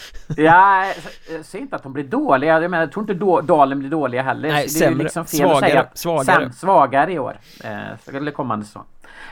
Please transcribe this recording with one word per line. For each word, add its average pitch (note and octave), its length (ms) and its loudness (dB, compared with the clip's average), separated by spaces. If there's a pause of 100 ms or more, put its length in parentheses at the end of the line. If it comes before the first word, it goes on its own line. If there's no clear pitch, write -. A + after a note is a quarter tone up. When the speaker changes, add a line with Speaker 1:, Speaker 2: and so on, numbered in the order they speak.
(380)
Speaker 1:
Ja, F#3 480 6 (460)
jag D#3 140 -12
ser G3 140 -14
inte C#4 160 -10
att - 80 -12
de C3+ 100 -14
blir C#3+ 100 -8
dåliga. D#3+ 580 2
Jag F3 100 -2
menar, E3 120 0
jag - 80 -4
tror G#3 120 -8
inte G#3 100 -4
då, F3 280 2
Dalen C#3+ 380 2
blir C#3 100 -8
dåliga C3 340 -2
heller. B2+ 280 -4
Speaker 2:
Nej, D3 180 0
Speaker 1:
Så D#3+ 100 -4
det D#3+ 60 4
är - 40 4
ju - 40 2
Speaker 2:
sämre. D#3+ 100 -2
Speaker 1:
liksom D#3+ 220 -6
fel C#3+ 200 0
att D3 120 4
Speaker 2:
Svagare, D#3+ 140 2
Speaker 1:
säga C3+ 220 2
Speaker 2:
svagare. D#3+ 520 0
Speaker 1:
säm-, B2 60 -10
svagare D#3 600 2
i D#3 60 -6
år. A2 200 -8 (240)
Eh, G#2+ 140 -10 (280)
så, - 120 -16
eller D3 140 -6
kommande A2+ 340 -6
säsong. - 180 -20 (480)